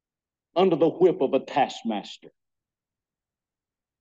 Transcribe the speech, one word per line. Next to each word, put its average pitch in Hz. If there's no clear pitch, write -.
under 175
the 156
whip 165
of 131
a 135
taskmaster. -